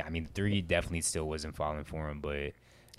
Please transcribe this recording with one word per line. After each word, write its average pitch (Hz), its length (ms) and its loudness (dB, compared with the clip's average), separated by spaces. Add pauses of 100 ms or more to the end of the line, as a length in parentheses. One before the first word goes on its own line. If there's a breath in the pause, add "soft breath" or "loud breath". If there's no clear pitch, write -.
I 78 60 -8
mean, 82 200 -2
three 101 300 4
definitely 85 400 2
still 78 260 0
wasn't 78 280 -4
falling 76 300 0
for 78 220 -4
him, 73 140 -6
but 71 320 -2 (460 soft breath)